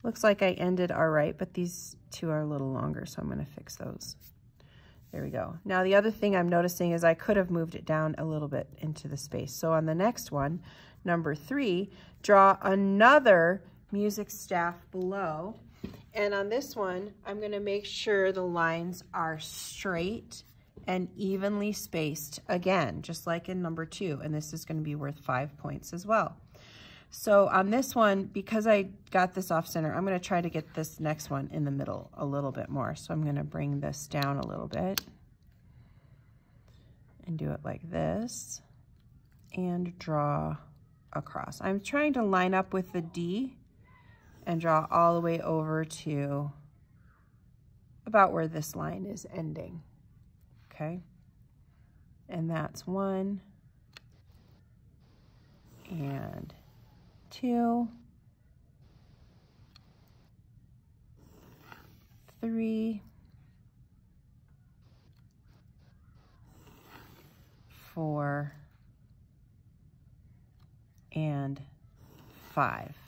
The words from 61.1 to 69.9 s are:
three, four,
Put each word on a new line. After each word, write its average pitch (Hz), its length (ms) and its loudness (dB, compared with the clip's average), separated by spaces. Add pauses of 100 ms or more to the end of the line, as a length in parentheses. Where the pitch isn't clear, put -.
three, 226 600 -2 (4000)
four, 147 640 -4 (2500)